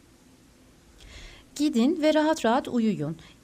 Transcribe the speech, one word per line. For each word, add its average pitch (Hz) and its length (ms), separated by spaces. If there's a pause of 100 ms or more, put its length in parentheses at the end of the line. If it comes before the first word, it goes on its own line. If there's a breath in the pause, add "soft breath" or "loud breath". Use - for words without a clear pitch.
(1600 loud breath)
"Gidin 294 460
ve 302 120
rahat 311 320
rahat 240 220
uyuyun. 180 480 (280 loud breath)